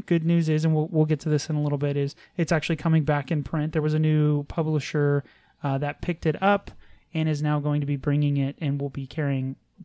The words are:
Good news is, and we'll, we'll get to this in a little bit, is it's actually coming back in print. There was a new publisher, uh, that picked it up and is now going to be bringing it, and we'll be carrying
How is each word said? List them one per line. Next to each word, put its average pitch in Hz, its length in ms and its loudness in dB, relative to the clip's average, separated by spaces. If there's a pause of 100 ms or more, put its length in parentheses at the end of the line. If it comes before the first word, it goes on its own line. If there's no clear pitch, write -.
Good 170 180 2
news 165 240 2
is, 156 160 2
and 160 100 2
we'll, 156 140 2
we'll 160 180 2
get 151 160 0
to 160 80 -4
this 151 200 0
in 151 80 -2
a 147 40 0
little 147 160 0
bit, 143 200 -2
is 143 180 -2 (220)
it's 170 160 2
actually 160 240 0
coming 160 260 4
back 147 280 0
in 147 120 0
print. 151 300 -4
There 160 80 0
was 151 120 0
a 156 60 2
new 151 440 2
publisher, 147 840 0 (360)
uh, 139 180 -2
that 143 220 -6
picked 170 240 -4
it 156 160 0
up 196 300 2 (420)
and 156 140 0
is 147 140 -2
now 151 180 0
going 147 220 0
to 143 60 -4
be 143 100 -2
bringing 143 400 0
it, 139 240 -2
and 143 180 -2
we'll 139 100 -4
be 139 160 -8
carrying 135 520 -4 (280)